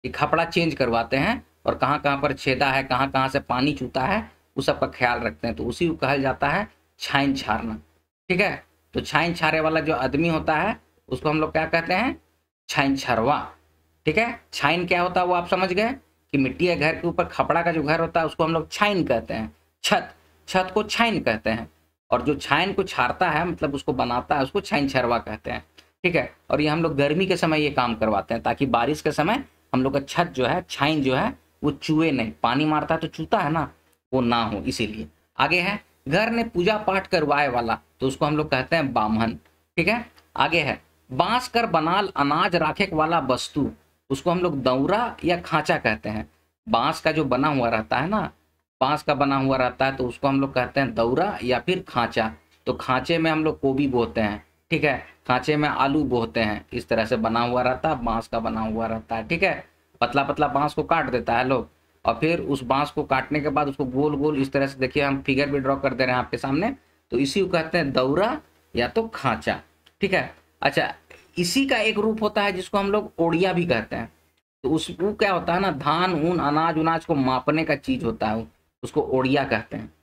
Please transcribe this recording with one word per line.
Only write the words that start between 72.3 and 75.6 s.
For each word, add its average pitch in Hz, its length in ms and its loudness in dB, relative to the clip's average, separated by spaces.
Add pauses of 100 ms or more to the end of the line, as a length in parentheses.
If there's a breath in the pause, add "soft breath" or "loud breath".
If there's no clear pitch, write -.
है 202 100 0
जिसको 185 260 -4
हम 196 140 0
लोग 214 280 -2
ओड़िया 170 340 2
भी 175 120 2
कहते 120 300 -2
हैं। 117 160 -8 (520)
तो 135 60 -2
उस, 160 200 0 (100)
वो 208 140 0
क्या 208 180 2
होता 170 220 0
है 180 60 2
ना, 196 120 0